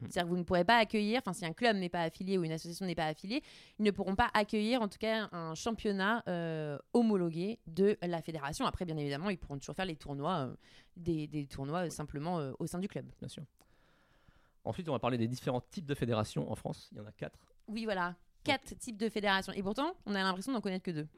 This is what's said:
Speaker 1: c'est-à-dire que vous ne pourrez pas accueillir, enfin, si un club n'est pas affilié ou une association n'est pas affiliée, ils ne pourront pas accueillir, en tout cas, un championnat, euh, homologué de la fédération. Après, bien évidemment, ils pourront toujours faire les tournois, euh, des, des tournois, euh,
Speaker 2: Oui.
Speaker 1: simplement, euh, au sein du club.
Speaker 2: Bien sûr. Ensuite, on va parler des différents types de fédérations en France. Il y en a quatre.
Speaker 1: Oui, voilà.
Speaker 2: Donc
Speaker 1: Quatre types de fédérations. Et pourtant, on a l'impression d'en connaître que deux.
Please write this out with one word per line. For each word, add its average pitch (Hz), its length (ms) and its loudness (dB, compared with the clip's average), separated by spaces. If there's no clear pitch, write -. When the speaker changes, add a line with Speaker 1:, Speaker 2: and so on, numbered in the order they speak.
Speaker 1:
c'est-à-dire 175 220 -2
que 170 60 -2
vous 180 80 2
ne 180 60 -2
pourrez 175 200 4
pas 226 140 8
accueillir, 220 420 4
enfin, 190 140 -4
si 170 100 -8
un 160 100 -4
club 233 240 4
n'est 180 120 0
pas 175 140 0
affilié 185 340 0
ou 175 60 4
une 160 80 0
association 170 340 -4
n'est 175 80 -2
pas 160 140 2
affiliée, 196 340 -2
ils 214 40 2
ne 208 60 8
pourront 190 260 0
pas 233 200 4
accueillir, 220 480 4
en 202 40 0
tout - 120 -10
cas, 220 320 0
un 165 240 -6
championnat, 208 720 0
euh, 160 500 -2
homologué 196 720 4
de 196 380 4
la 170 180 -2
fédération. 156 460 -4
Après, 180 180 -2
bien 160 120 -2
évidemment, 147 340 0
ils 180 80 -4
pourront 143 180 -8
toujours 143 180 -10
faire 190 100 -2
les 170 100 -4
tournois, 143 540 -2
euh, - 60 -10
des, 165 280 0
des 151 220 -6
tournois, 139 320 -4
euh, 185 60 0
Speaker 2:
Oui. 151 60 -4
Speaker 1:
simplement, 151 460 -4
euh, 139 220 -2
au 170 80 -2
sein 175 100 -6
du 185 100 -2
club. 131 200 -8
Speaker 2:
Bien 127 100 -10
sûr. - 140 -12
Ensuite, 160 220 -4
on 156 40 -2
va 120 80 0
parler 123 180 2
des 113 100 2
différents 123 340 -2
types - 260 -10
de 143 80 0
fédérations 117 560 0
en 107 40 -2
France. - 360 -8
Il - 80 -12
y - 20 -10
en 104 40 -12
a - 60 -14
quatre. - 280 -12
Speaker 1:
Oui, 220 180 -6
voilà. 185 240 0
Speaker 2:
Donc 175 60 -8
Speaker 1:
Quatre - 180 -12
types 220 200 -10
de 220 120 0
fédérations. 196 440 2
Et 185 100 -4
pourtant, 277 320 0
on 202 80 -2
a 196 80 2
l'impression 190 320 0
d'en 214 80 0
connaître 185 220 -2
que 190 80 -2
deux. 151 160 -4